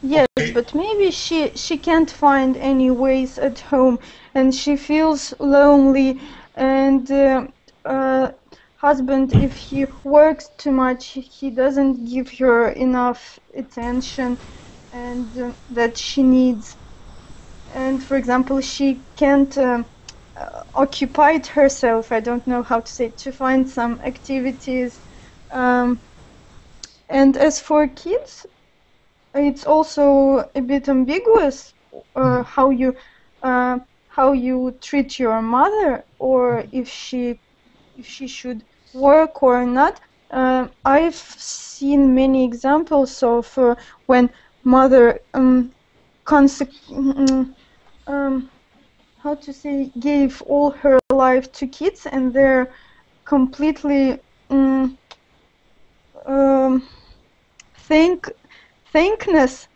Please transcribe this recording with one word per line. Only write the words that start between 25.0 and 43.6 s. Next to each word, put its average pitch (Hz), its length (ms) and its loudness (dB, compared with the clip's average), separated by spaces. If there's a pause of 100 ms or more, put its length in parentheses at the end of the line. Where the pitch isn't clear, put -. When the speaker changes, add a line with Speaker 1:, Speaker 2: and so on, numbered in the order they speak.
Speaker 1:
Um, 247 500 -2 (1080)
and 269 280 2
as 302 240 0
for 302 280 0
kids, 415 580 -10 (880)
it's 285 320 -2
also 277 880 2
a 277 60 -4
bit 269 280 -4
ambiguous, 294 840 0 (420)
uh, 254 260 0
Speaker 2:
Mm-hmm. - 0 -
Speaker 1:
how 269 280 0
you, 262 240 -2 (480)
uh, 254 360 -2 (300)
how 277 240 2
you 254 480 -4
treat 277 380 -4
your 226 240 -2
mother, 277 600 0 (140)
or 247 540 0
if 247 160 -6
she, 240 520 -8 (560)
if 247 100 -20
she - 200 -16
should 247 380 -14 (280)
work 294 500 4
or 247 240 2
not. 269 340 0 (300)
Uh, 254 380 -2 (160)
I've 320 300 2
seen - 1000 -2
many 262 300 2
examples 269 760 -2
of, 233 360 -2
uh, 247 160 2 (320)